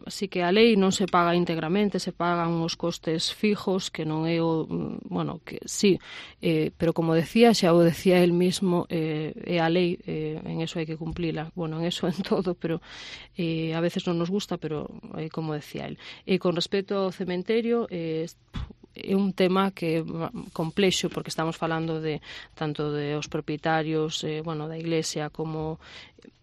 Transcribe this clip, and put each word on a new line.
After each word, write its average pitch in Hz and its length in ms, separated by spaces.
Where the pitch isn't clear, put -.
sí - 200
que 185 160
a 175 80
lei 220 240
non 190 160
se 185 160
paga 175 320
íntegramente, 175 640
se 180 80
pagan 170 480
os 165 160
costes 170 560
fijos, 202 640
que 165 80
non 156 240
é 165 160
o, 160 240
mm, - 400
bueno, 165 400
que - 160
sí, - 400
eh, 156 320
pero 165 160
como 160 240
decía, 220 400
xa 175 160
o 170 80
decía 175 400
el 175 160
mismo, 175 560
eh, 156 400
é 170 160
a 165 80
lei, 175 320
eh, 156 400
en 165 160
eso 165 240
hai - 20
que 156 140
cumplila. 160 560
Bueno, 160 240
en 170 80
eso 175 200
<laughs> 180 40
en - 80
todo, 180 400
pero, 165 240
eh, 165 320
a 165 80
veces 175 240
non 175 160
nos 170 80
gusta, 185 320
pero, 151 320
eh, 160 160
como 160 240
decía 147 320
el. - 80
E 185 160
con 175 160
respecto 196 400
ao 190 160
cementerio, 220 720
eh, 165 400
é - 160
un 196 160
tema 190 400
que 165 300
é 160 40
complexo 180 560
porque 160 220
estamos 160 260
falando 160 460
de 156 180
tanto 151 340
de 147 240
os 147 160
propietarios, 156 920
eh, 156 180
bueno, 156 240
da 160 80
iglesia 160 540
como 156 500